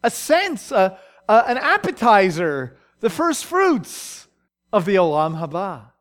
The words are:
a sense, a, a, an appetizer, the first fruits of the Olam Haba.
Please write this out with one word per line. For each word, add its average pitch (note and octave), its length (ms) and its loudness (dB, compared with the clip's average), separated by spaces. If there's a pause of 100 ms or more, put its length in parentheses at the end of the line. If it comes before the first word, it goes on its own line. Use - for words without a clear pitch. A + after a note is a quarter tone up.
a A#3 80 0
sense, E4 600 -2
a, F#3+ 260 0 (300)
a, A3 200 6
an A#3+ 100 0
appetizer, F#3+ 1200 0 (220)
the A3 100 0
first D#4+ 340 -2
fruits - 840 -2 (440)
of F#3+ 140 2
the G3+ 80 0
Olam D#3+ 440 2
Haba. D#3+ 520 -8 (100)